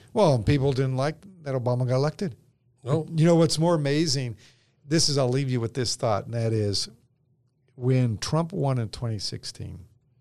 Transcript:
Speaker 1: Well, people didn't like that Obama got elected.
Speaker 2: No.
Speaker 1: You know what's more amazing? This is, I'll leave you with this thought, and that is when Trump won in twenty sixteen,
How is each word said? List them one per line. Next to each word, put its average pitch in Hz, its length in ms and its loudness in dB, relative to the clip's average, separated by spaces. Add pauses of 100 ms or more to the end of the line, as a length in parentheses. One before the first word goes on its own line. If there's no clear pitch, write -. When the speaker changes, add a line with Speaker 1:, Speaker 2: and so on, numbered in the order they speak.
(140)
Speaker 1:
Well, 165 260 4
people 139 340 2
didn't 131 240 -2
like 147 180 -2 (280)
that 143 120 -6
Obama 123 320 0
got 127 100 0
elected. 147 380 -2 (480)
Speaker 2:
No. 151 220 -2 (100)
Speaker 1:
You 156 100 6
know 170 100 8
what's 160 240 4
more 170 160 4
amazing? 139 600 0 (500)
This 151 220 2
is, 143 100 -2
I'll 131 120 2
leave 135 200 0
you 127 120 0
with 113 140 -4
this 123 200 -2
thought, 110 300 0
and - 80 -10
that 113 180 -2
is 104 380 -2 (840)
when 127 420 0
Trump 165 340 -2
won 139 280 -2
in 110 100 -4
twenty 113 300 -6
sixteen, - 600 -10 (420)